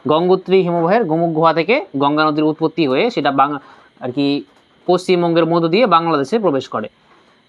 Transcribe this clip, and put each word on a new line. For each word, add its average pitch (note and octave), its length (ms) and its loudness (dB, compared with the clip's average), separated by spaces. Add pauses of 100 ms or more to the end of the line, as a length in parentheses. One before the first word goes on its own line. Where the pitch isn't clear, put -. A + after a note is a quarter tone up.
গঙ্গোত্রী F3+ 600 2
হিমবাহের F3 460 0
গোমুখ E3 260 0
গুহা D#3+ 220 4
থেকে F3 160 0 (260)
গঙ্গা D3 260 2
নদীর D3+ 240 0
উৎপত্তি D#3+ 400 -2
হয়ে C#3+ 120 0 (120)
সেটা C#3+ 240 0
বাং-, C#3+ 200 0 (440)
আর B2+ 120 -6
কি C#3+ 100 0 (600)
পশ্চিমবঙ্গের F3 640 0
মধ্য E3+ 220 0
দিয়ে A#3 120 2 (100)
বাংলাদেশে E3 400 0 (100)
প্রবেশ C#3 280 0
করে। A2 140 -6 (600)